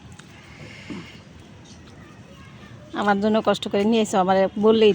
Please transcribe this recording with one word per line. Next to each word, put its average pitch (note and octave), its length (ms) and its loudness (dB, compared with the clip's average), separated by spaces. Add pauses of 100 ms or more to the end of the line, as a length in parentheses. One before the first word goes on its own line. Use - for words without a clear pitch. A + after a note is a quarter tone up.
(3000)
আমার G#3 300 0
জন্য G#3+ 220 2
কষ্ট G3+ 260 0
করে G3+ 120 0
নিয়ে A3 220 2
এসো, G#3+ 120 -4
আমার F#3+ 200 2 (220)
বললেই G#3+ 360 4